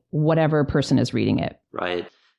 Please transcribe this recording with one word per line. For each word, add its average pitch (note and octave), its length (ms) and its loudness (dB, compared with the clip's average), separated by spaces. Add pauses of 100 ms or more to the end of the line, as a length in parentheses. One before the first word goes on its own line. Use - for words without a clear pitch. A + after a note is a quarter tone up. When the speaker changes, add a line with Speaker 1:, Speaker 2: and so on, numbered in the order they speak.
(100)
Speaker 1:
whatever D#3 520 2
person C#3 360 0
is B2 160 -2
reading G#2+ 240 0
it? - 200 -6 (140)
Speaker 2:
Right. F2+ 340 -6 (320)